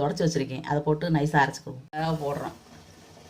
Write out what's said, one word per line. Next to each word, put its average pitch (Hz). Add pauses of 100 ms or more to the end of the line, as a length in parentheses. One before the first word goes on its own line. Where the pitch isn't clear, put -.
உடைச்சு 151
வச்சிருக்கேன். 135
அதை 147
போட்டு 156
நைஸா 151
அரைச்சுக்குவோம். 131 (160)
ரவை 160
போடுறோம். 135 (720)